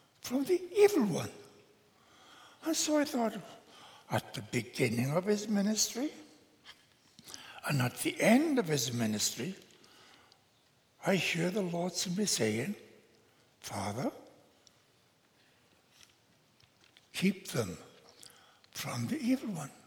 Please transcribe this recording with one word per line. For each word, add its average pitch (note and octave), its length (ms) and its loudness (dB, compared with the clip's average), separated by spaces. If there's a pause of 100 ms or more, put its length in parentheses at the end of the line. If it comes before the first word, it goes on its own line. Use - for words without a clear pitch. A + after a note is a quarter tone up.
(200)
from C4 240 -2
the F4+ 160 2 (160)
evil G4+ 280 8
one." C#3+ 260 -2 (1400)
And D#4+ 100 0
so D4+ 220 2
I D4 60 4
thought, A#3 300 0 (760)
at - 240 -2
the A#2 80 -8
beginning A#2+ 720 0
of F3+ 120 2
his G#3 240 0
ministry G#3+ 600 0 (1600)
and C#3 120 0
at B2 180 0
the - 220 -2
end B3+ 380 6
of F3+ 100 0
his C3 240 0
ministry, A#2 600 -2 (1500)
I F#3+ 100 4
hear E3+ 340 0
the G#3 120 -2
Lord F3 320 -2
simply F#3+ 320 -2
saying, A#2+ 480 0 (880)
"Father, G#2+ 500 -4 (3000)
keep - 400 0
them G2 260 -2 (920)
from B2+ 340 -6
the D#4 140 -2
evil C4 300 0
one." D3+ 200 -8 (160)